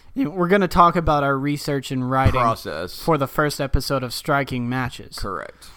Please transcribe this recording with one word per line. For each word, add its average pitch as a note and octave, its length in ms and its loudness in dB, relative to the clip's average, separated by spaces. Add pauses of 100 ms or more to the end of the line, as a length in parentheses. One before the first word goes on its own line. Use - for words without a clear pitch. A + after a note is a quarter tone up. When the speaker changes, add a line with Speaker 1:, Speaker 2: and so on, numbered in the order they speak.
(140)
Speaker 1:
You C4+ 120 -2
know, D3+ 60 -4
we're F3 180 2
gonna G3 180 4
talk F3 300 6
about D#3 260 2
our C#3 140 2
research C#3+ 520 -2
and B2+ 200 -2
writing C3 300 4
Speaker 2:
Process. F#2 600 -2
Speaker 1:
for D#3+ 160 2
the C3+ 100 0
first D3+ 340 -2
episode C3+ 420 -2
of A#2+ 100 -8
Striking C3+ 560 -2
Matches. B2+ 480 -6
Speaker 2:
Correct. F2+ 600 -8